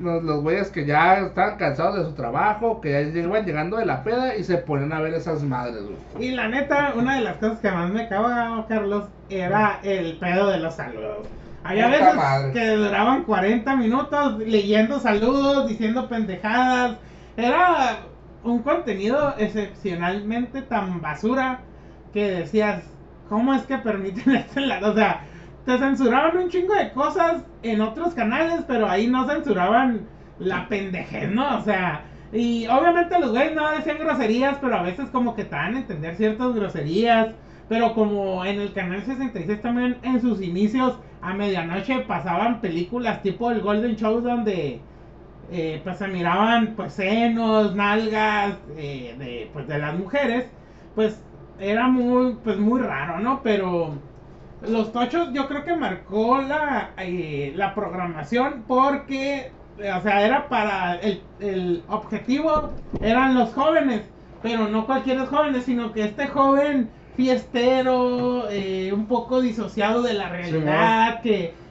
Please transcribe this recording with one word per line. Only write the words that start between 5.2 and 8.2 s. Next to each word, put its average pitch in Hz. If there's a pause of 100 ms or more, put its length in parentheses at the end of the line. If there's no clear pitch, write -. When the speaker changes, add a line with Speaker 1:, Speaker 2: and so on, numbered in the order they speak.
Speaker 1:
madres, 123
güey. 185
Speaker 2:
Y 262
la 240
neta, 285
una 247
de 254
las 185
cosas 220
que 208
más 175
me 226
cagaba, 226